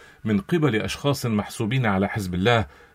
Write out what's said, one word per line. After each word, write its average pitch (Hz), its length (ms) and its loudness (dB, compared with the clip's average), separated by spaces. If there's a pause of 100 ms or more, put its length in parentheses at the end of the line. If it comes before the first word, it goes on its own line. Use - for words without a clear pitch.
(240)
من 107 160 0
قبل 151 360 0
أشخاص 127 500 -2
محسوبين 113 600 -2
على 98 220 2
حزب 92 260 -4
الله. 107 320 2 (280)